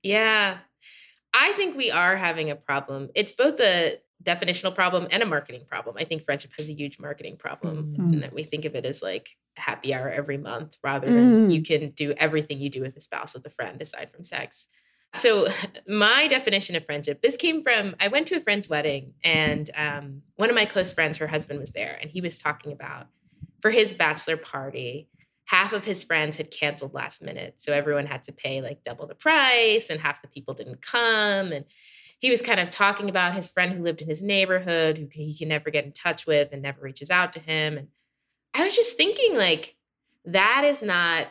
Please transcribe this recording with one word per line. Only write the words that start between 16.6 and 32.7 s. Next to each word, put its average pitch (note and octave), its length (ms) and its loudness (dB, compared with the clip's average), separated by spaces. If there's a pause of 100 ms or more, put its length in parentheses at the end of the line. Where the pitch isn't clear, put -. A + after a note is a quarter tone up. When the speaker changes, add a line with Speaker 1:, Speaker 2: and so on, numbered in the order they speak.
Speaker 1:
of D#3+ 100 -4
friendship, D3 360 -4
this C4+ 140 4
came D#4+ 260 0
from, G#3+ 380 0
I G3+ 80 4
went D4 200 2
to F4+ 80 -2
a D#4 40 -2
friend's G3+ 280 0
wedding C#3+ 540 -2
and, D#3 540 2
um, C#3+ 460 -6 (140)
one A3 120 2
of A#3+ 80 2
my G#3+ 80 4
close F#3 280 0
friends, D#3 260 0
her D#3 100 -2
husband D3+ 320 -4
was C#3 120 -10
there - 280 -8
and - 100 -12
he F3+ 100 -8
was F3 200 -6
talking D3 320 -6
about D3 360 -14 (520)
for G#3+ 100 4
his G#3+ 240 4
bachelor D#3+ 420 0
party, C3+ 720 -10 (380)
half G3 280 2
of G3+ 100 -4
his G3 180 -4
friends D#3 360 -2
had D#3+ 120 -8
canceled D3 440 -4
last - 280 -8
minute. - 380 -12
So D3 140 -4
everyone C#3+ 320 0
had C#3 180 -10
to C3+ 80 -16
pay, C3+ 300 -8
like, C3 200 -12
double A#2+ 240 -12
the - 80 -18
price A#3+ 760 4
and D#3 100 -4
half D3 220 -4
the - 60 -20
people C#3 260 -12
didn't C3 260 -14
come. G#3 720 2
And C#3+ 120 -6 (540)
he B3+ 120 2
was A#3 100 4
kind A#3 180 2
of F3 120 0